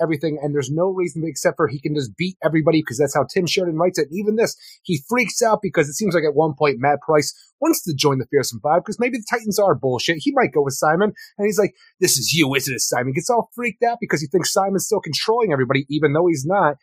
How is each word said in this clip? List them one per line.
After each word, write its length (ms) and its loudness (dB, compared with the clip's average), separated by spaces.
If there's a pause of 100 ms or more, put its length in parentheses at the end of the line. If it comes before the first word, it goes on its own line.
everything, 400 -2
and 120 -2
there's 160 -2
no 200 0
reason 340 -4
except 320 -2
for 100 2
he 140 -4
can 140 -4
just 200 -4
beat 300 -6
everybody, 380 2
'cause 160 -8
that's 160 0
how 100 2
Tim 220 -2
Sheridan 320 -2
writes 200 0
it. 120 0
And 80 -8
even 180 0
this, 180 0 (280)
he 260 -2
freaks 320 0
out 220 2
because 260 0
it 60 -10
seems 200 -2
like 100 2
at 100 2
one 240 2
point 200 2
Matt 220 2
Price 320 2 (260)
wants 260 0
to 100 -4
join 240 2
the 80 -4
Fearsome 360 0
Five, 220 2
'cause 160 -10
maybe 160 -2
the 140 -8
Titans 280 -2
are 160 2
bullshit. 440 -2
He 160 -2
might 180 2
go 100 2
with 120 -2
Simon, 400 2 (240)
and 80 0
he's 120 -2
like, 140 2 (280)
"This 180 2
is 160 -2
you, 200 2
isn't 200 -2
it, 80 -4
Simon?" 320 -2
Gets 160 -4
all 240 0
freaked 280 -6
out 160 0
because 220 -2
he 60 -8
thinks 260 -2
Simon's 320 0
still 160 0
controlling 540 -2
everybody, 340 0
even 240 0
though 140 2
he's 180 0
not. 380 2